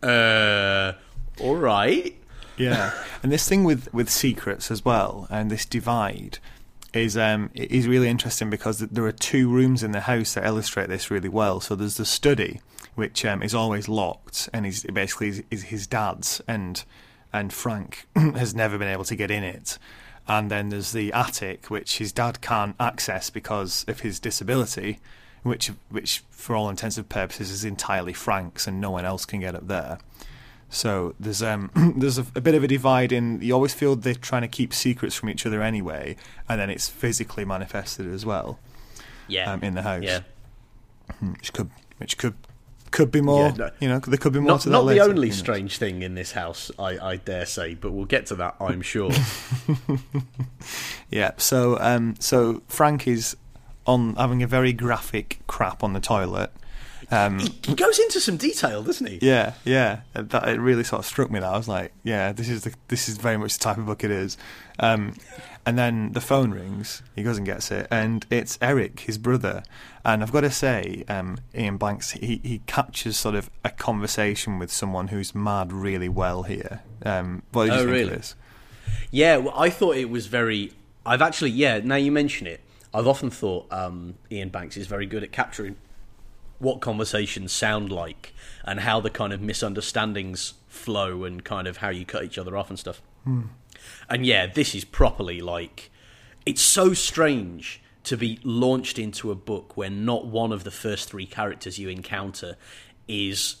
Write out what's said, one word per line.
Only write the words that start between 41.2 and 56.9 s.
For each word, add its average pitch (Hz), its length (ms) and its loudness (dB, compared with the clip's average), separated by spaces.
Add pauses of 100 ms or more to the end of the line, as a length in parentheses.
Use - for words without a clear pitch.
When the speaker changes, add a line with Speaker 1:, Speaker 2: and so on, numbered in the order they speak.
Speaker 2:
which - 180 -12
could, - 180 -6 (280)
which - 200 -6
could, 120 180 -2 (560)
could 143 200 4
be 151 80 4
more, 143 280 6
Speaker 1:
Yeah, 143 100 2
no. - 140 -4 (100)
Speaker 2:
you 135 80 2
know, 127 100 4
there 131 180 0
could 143 140 2
be 135 80 4
more 147 120 6
Speaker 1:
Not, 143 100 6
Speaker 2:
to - 80 0
that 139 40 6
Speaker 1:
not - 80 10
the 131 40 6
Speaker 2:
later, 202 180 10
Speaker 1:
only 185 240 6
Speaker 2:
who 104 60 0
knows? 98 60 -2
Speaker 1:
strange 98 380 -2
thing 92 260 -2
in 92 120 -6
this 90 160 -8
house, 85 480 -8
I, 95 200 -4
I 92 180 -4
dare 92 280 -4
say, 85 300 -6
but 95 160 -6
we'll 98 140 -4
get - 220 0
to 104 80 -6
that, 90 260 -4
I'm 92 200 -2
sure. 101 340 -2
Speaker 2:
<laughs> 135 760 -2 (1160)
Yeah, 104 280 2
so, 123 420 4
um, 117 400 2
so 117 480 4
Frank 147 400 4
is 117 280 0 (500)
on 123 300 4
having 123 260 2
a 120 60 2
very 127 240 4
graphic 117 760 -2
crap - 360 -2
on 104 100 2
the 95 60 0
toilet. 95 520 0 (580)